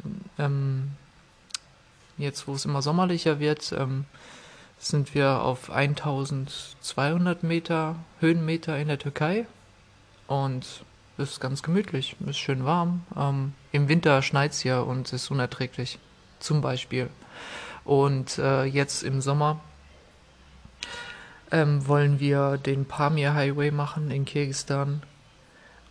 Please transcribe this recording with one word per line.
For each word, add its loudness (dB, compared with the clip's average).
ähm, 0
jetzt, -6
wo -6
es -6
immer 0
sommerlicher 2
wird, 0
ähm, -2
sind -2
wir 4
auf -2
eintausendzweihundert -2
Meter 0
Höhenmeter 2
in -2
der 0
Türkei 0
und -2
ist -4
ganz -4
gemütlich, 0
ist -4
schön -2
warm. 0
Ähm, 0
im 4
Winter 6
schneit's 0
hier 0
und -4
ist -6
unerträglich, -4
zum 0
Beispiel. -2
Und, 4
äh, 4
jetzt 0
im 0
Sommer 2
ähm, 4
wollen 6
wir 4
den 0
Pamir 2
Highway 2
machen -2
in 0
Kirgisistan. -2